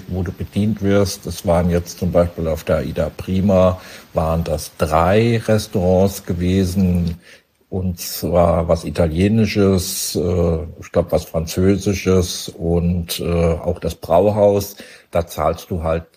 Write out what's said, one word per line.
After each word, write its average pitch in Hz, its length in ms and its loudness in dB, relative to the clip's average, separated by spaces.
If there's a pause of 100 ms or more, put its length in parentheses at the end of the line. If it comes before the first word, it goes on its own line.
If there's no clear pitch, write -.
wo 92 160 -4
du 87 80 -6
bedient 101 500 -4
wirst. 101 460 0
Es - 180 -10
waren 87 240 2
jetzt 87 300 -2
zum 87 120 -2
Beispiel 85 360 0
auf 78 160 -4
der 82 140 0
aida 76 380 -4
Prima, 92 640 2 (340)
waren 82 300 0
das 78 340 -4
drei 101 680 2
Restaurants 95 800 0
gewesen. 90 920 0 (500)
Und 92 300 -4
zwar 85 680 0
was 82 160 0
Italienisches, 95 1300 0
äh, 85 480 0 (180)
ich - 100 -20
glaub, 85 200 0
was 80 120 2
Französisches 92 1300 0
und, 85 680 -2
äh, 85 340 0
auch 85 260 -4
das 85 160 -6
Brauhaus. 101 800 2 (340)
Da 85 160 -2
zahlst 80 440 -4
du 85 140 -4
halt 82 200 -2 (140)